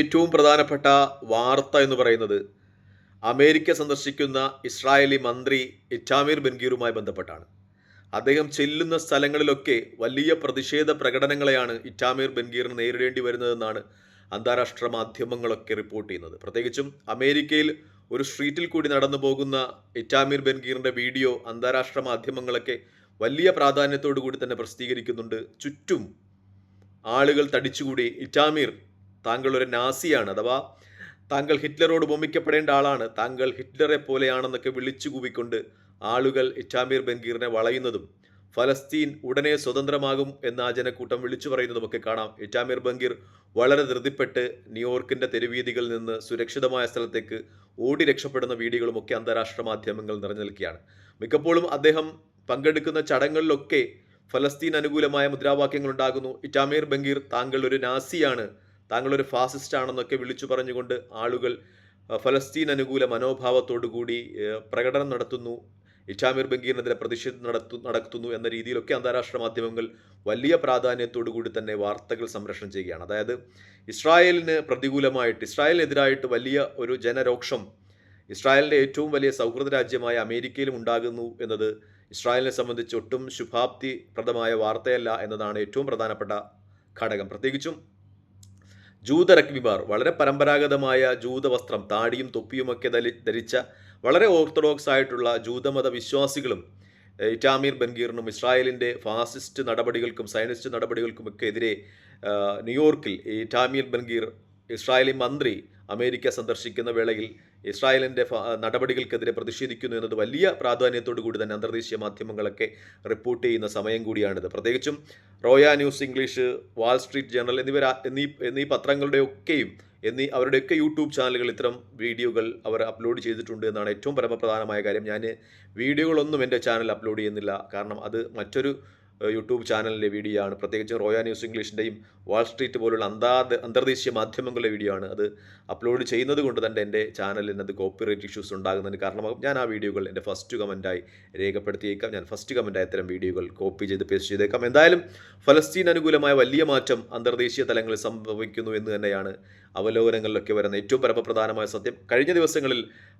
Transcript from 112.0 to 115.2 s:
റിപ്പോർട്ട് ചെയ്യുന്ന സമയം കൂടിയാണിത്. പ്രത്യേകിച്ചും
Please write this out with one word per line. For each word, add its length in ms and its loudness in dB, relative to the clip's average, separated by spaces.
റിപ്പോർട്ട് 360 -2
ചെയ്യുന്ന 300 2
സമയം 280 -2
കൂടിയാണിത്. 500 -2
പ്രത്യേകിച്ചും 420 -2